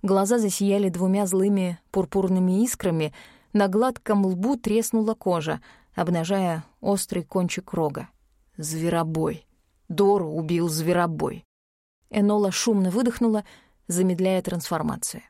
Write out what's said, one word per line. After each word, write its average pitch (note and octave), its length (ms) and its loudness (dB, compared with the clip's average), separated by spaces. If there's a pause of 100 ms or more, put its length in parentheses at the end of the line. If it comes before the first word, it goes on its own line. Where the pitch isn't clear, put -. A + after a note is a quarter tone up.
Глаза G3 360 2
засияли G3 520 2
двумя F#3 360 0
злыми F#3+ 540 0 (120)
пурпурными F#3 720 2
искрами, E3 500 -2 (400)
на G3+ 160 4
гладком G#3+ 560 0
лбу F#3+ 320 0
треснула A3 560 0
кожа, E3 480 -2 (340)
обнажая F3 720 -2 (160)
острый F#3+ 420 -2
кончик - 500 -4
рога. D#3 360 -4 (480)
«Зверобой! D#3+ 920 -2 (400)
Дору G3 400 2
убил E3 400 -2
зверобой!» D#3+ 760 -2 (640)
Энола G#3 420 2
шумно G3 380 2
выдохнула, A3 540 0 (440)
замедляя F#3 540 2
трансформацию. - 880 -6